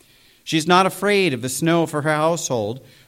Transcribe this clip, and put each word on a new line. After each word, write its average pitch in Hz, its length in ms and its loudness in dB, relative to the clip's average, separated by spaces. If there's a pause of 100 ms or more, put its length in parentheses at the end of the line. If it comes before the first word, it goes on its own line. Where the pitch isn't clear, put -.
(420)
She - 140 -4
is 160 100 0
not 180 200 4
afraid 196 480 0
of 117 80 -8
the 127 80 -6
snow 165 340 0
for 151 160 -4
her 151 140 0
household, 143 680 -2 (280)